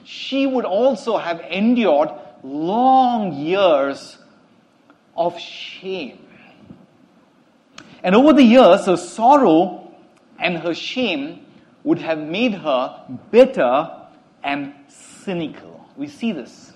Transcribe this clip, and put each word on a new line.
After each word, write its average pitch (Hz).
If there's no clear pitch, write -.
she -
would 254
also 220
have 170
endured 190
long 214
years 147
of 170
shame. -
And 185
over 277
the 269
years, 214
her 175
sorrow 220
and 170
her 165
shame 170
would 160
have 156
made 190
her 135
bitter 160
and 143
cynical. -
We 143
see 226
this. -